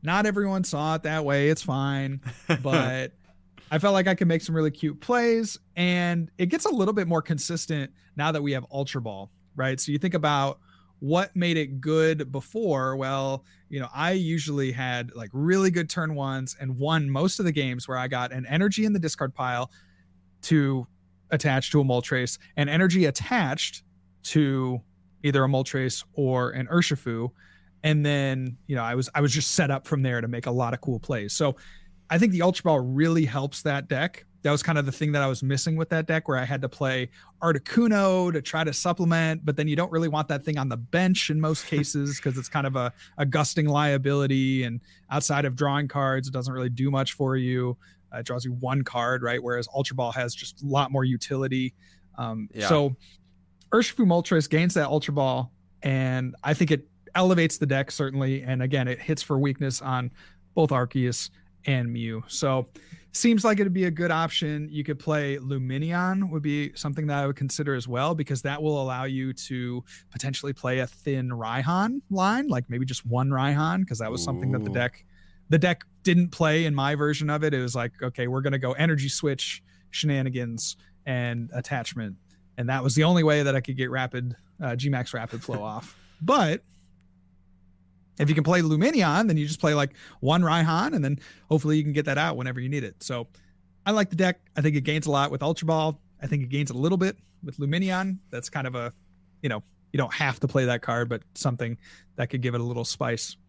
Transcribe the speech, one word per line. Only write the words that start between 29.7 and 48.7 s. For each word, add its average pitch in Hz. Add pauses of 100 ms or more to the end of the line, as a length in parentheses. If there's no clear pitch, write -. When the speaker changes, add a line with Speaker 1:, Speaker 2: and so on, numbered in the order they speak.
Speaker 1:
up 135
from 143
there 123
to 113
make 120
a 127
lot 123
of 123
cool 120
plays. 104
So 139 (540)
I 165
think 208
the 170
Ultra 180
Ball 156
really 151
helps 135
that 143
deck. 147 (180)
That 147
was 147
kind 160
of 143
the 135
thing 151
that 143
I 139
was 131
missing 139
with 160
that 160
deck, 160
where 135
I 127
had 135
to 131
play 131 (320)
Articuno 185
to 156
try 160
to 156
supplement, 165
but 147
then 151
you 147
don't 180
really 165
want 151
that 143
thing 151
on 135
the 120
bench 180
in 156
most 156
cases 143
'cause 131
it's 123
kind 143
of 135
a, 123 (240)
a 147
gusting 151
liability, 139
and 120 (300)
outside 143
of 131
drawing 143
cards, 135
it 127
doesn't 131
really 127
do 127
much 135
for 131
you. 127 (360)
Uh, 117
it 117
draws 123
you 123
one 127